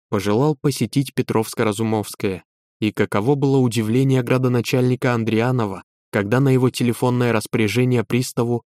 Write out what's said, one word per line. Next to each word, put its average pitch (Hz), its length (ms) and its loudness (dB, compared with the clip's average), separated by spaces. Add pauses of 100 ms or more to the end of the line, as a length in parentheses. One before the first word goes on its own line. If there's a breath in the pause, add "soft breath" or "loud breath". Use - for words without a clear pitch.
пожелал 110 460 0
посетить 135 580 -2
Петровско-Разумовское. 110 1300 -2 (360)
И 107 140 0
каково 107 420 0
было 139 220 0
удивление 123 680 2
градоначальника 127 920 0
Андрианова, 110 680 -2 (280)
когда 107 280 0
на 139 100 4
его 127 200 4
телефонное 123 640 0
распоряжение 113 720 0
приставу 120 580 -2 (120)